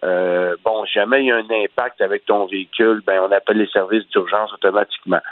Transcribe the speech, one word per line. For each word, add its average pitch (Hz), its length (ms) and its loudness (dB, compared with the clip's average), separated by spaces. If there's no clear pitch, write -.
Euh, 90 500 0
bon, 110 220 -2
jamais 113 360 0
il 131 40 0
y 123 60 2
a 117 40 2
un 110 280 -2
impact - 360 -6
avec 101 260 -2
ton 104 200 0
véhicule, 104 600 0
ben, 95 220 2
on 101 40 -2
appelle 107 260 2
les 104 100 2
services 101 420 -2
d'urgence 104 420 -2
automatiquement. 98 680 0